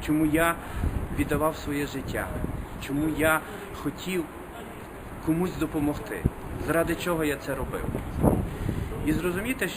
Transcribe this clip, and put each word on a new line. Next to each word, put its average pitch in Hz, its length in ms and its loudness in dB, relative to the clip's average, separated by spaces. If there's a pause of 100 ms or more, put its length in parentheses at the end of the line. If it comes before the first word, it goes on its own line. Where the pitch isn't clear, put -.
чому 156 200 4
я 165 280 4 (640)
віддавав 147 380 2
своє 143 300 -2
життя, 113 400 -4 (600)
чому 147 220 2 (100)
я 156 220 4 (420)
хотів 147 420 -2 (1000)
комусь 160 340 2
допомогти, 147 640 0 (440)
заради 165 280 4
чого 165 300 0
я 143 120 2 (100)
це 139 80 -2
робив. 120 300 -4 (1200)
І 151 60 4
зрозуміти, 185 640 0